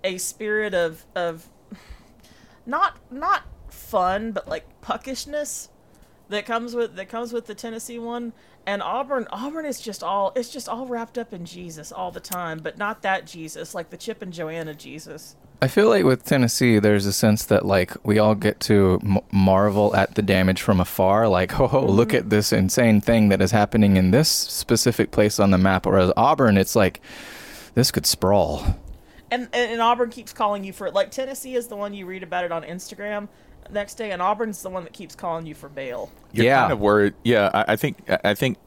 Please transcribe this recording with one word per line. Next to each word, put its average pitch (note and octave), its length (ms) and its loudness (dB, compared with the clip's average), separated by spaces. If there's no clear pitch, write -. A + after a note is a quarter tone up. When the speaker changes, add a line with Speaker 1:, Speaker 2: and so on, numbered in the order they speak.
Speaker 1:
a F#3 160 -6
spirit G#3+ 560 -4
of, E3 400 -4
of E3+ 320 -6
not, D#4+ 300 -2
not D#4 320 -2
fun, G3+ 640 -2
but, - 160 -8
like, D#3+ 160 -8
puckishness C#4+ 880 -8
that G#3 180 -6
comes A#3 280 -6
with, A3+ 220 -4
that F#3 120 -14
comes A#3 240 -10
with A#3 140 -8
the G#3 80 -14
Tennessee A3+ 440 -14
one. A#3 340 -10
And G3+ 160 -4
Auburn, B3+ 500 -4
Auburn D4 320 -10
is C#4 160 -8
just G3+ 220 -12
all, G3 340 -2
it's A#3+ 140 -6
just - 180 -14
all A#3+ 180 -8
wrapped A#3 300 -10
up A#3 160 -10
in F3 140 -12
Jesus E3+ 440 -16
all F3+ 200 -8
the E3+ 100 -14
time, E3+ 420 -8
but D#3 140 -10
not G#3 260 -6
that F#3+ 240 -4
Jesus, D#3+ 480 -14
like E3+ 160 -10
the F3 60 -16
Chip A3 240 -12
and F3+ 120 -12
Joanna D#3+ 420 -10
Jesus. D3+ 600 -18
Speaker 2:
I C3+ 60 2
feel G#3 200 4
like G3+ 160 4
with B2+ 200 2
Tennessee, B2 540 4
there's G2+ 280 4
a G2 60 0
sense G#2+ 340 2
that, - 200 4
like, F#2+ 260 2
we G#2+ 140 4
all G#2+ 160 4
get G#2 260 0
to G2 420 4
m-, G2 160 2
marvel G2 640 4
at F#2+ 180 0
the A2 80 0
damage F#2 400 2
from G2 180 2
afar. G2 480 2
Like, F#2 240 2
"Ho, C3 140 2
ho, C3+ 180 2
look A2 260 4
Speaker 1:
Mm-hmm. B2+ 80 0
Speaker 2:
at - 120 -4
this G#2+ 220 2
insane G#2 480 4
thing A2+ 300 4
that F#2+ 120 4
is F#2+ 80 2
happening G#2 460 4
in F#2 140 4
this C#3 180 4
specific - 840 0
place G#2+ 280 2
on G2+ 120 4
the F#2 80 4
map." F#2+ 260 2
Whereas F#2+ 320 4
Auburn, B2 400 4
it's F#2+ 200 2
like, G2 240 2
"This A#2+ 160 2
could - 160 -2
sprawl." - 580 2
Speaker 1:
And, B3 220 -4
and, A#3+ 200 -2
and A#3 100 -2
Auburn A#3+ 260 2
keeps A3+ 240 -16
calling G#3 320 -2
you F#3+ 80 -12
for F#3+ 140 -10
it. E3+ 80 -6
Like, G3 160 2
Tennessee C4 460 -8
is A#3+ 120 -4
the G#3+ 80 -12
one G3+ 160 -8
you G3 140 -12
read F#3 160 -12
about F3+ 220 -6
it E3+ 80 -4
on E3 100 -6
Instagram G3+ 640 -10
next G3+ 260 -8
day, G#3+ 160 -8
and F3+ 100 -6
Auburn's G#3 400 -4
the F#3 80 -10
one F#3 140 -10
that D#3 100 -20
keeps - 200 -18
calling E3 300 -8
you D3+ 100 -14
for C#3+ 140 -20
bail. C3+ 420 -10
Speaker 3:
You're A2+ 140 2
Speaker 2:
Yeah. C3 160 6
Speaker 3:
kind C#3+ 100 2
of G#2+ 80 -2
worried. G#2 320 4
Yeah, A2+ 300 4
I, G#2+ 220 2
I - 20 0
think, B2+ 220 -4
I, G2 220 2
I G2+ 40 0
think B2+ 220 -2